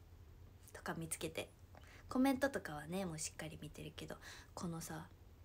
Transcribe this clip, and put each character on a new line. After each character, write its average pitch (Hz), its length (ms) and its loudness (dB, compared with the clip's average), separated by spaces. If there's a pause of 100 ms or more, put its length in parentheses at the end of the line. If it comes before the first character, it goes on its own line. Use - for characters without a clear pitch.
(720)
と - 100 -8
か 175 120 0
見 160 140 0
つ - 80 -2
け 160 140 0
て。 - 180 -2 (600)
コ - 100 4
メ 269 140 12
ン 254 60 4
ト 277 120 8
と - 100 2
か 151 140 -2
は 147 140 -2
ね、 185 180 4
も 165 60 0
う 156 60 -2
し - 140 0
っ - 40 -16
か 160 100 -2
り 156 160 -6
見 151 80 -4
て 156 140 -8
る 156 120 -6
け 156 100 -4
ど、 - 100 -4 (360)
こ - 140 -2
の 165 140 0
さ、 165 260 -4 (380)